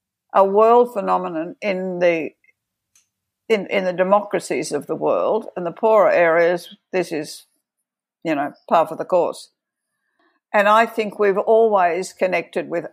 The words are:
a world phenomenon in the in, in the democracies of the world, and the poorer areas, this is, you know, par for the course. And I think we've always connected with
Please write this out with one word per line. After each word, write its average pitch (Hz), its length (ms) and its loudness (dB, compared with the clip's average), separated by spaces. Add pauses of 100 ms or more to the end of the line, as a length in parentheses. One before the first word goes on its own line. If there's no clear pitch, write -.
(340)
a 196 100 4
world 226 500 4
phenomenon 180 680 -4
in 185 380 -6
the 170 320 0 (1160)
in, 208 180 -2
in 196 160 -4
the 180 100 -2
democracies 180 800 -2
of 147 160 -6
the 156 80 -6
world, 151 600 -2
and 180 100 -8
the 165 60 -8
poorer 220 380 4
areas, 170 640 2 (160)
this 180 200 -4
is, 151 340 -10 (800)
you 160 120 -4
know, 143 180 -4 (160)
par 165 180 2
for 156 80 -10
the 156 100 -8
course. - 440 -4 (1040)
And 208 160 4
I 226 160 4
think 220 320 -6
we've 202 200 2
always 196 760 2
connected 175 560 -4
with 170 240 -6